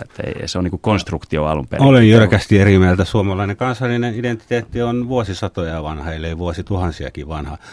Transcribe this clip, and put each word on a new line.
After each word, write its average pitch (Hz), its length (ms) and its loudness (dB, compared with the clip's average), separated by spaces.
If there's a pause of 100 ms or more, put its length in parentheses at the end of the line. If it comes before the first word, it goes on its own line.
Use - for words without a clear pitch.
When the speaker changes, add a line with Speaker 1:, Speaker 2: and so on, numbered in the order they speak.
Speaker 1:
että - 200 -14
ei, - 240 -8
se 87 100 -6
on, 90 60 -2
niinku, 90 140 -4
konstruktio 85 680 -2
alun 76 220 -2
perin. - 200 2
Speaker 2:
Olen 123 220 8
jyrkästi 110 500 6
eri 98 200 6
mieltä. 92 260 4
Suomalainen 98 520 -2
kansallinen 120 580 -4
identiteetti 120 680 -6
on 120 260 -4
vuosisatoja 95 760 -4
vanha, 76 280 -8
ellei 80 260 -6
vuosituhansiakin 85 880 -6
vanha. 73 300 -10 (160)